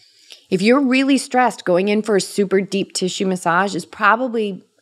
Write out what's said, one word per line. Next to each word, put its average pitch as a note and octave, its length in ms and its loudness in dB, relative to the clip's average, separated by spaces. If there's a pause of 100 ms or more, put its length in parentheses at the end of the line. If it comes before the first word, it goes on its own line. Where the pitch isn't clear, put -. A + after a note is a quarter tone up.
(500)
If F#3+ 100 0
you're A#3+ 200 4
really C4+ 360 2
stressed, B3 480 -2
going F3+ 240 2
in G#3 140 0
for G#3+ 140 0
a F#3 40 2
super G3 400 -2
deep F#3 320 -4
tissue F#3+ 340 -4
massage F#3 480 0
is F3 120 -8
probably, A3 800 -2 (180)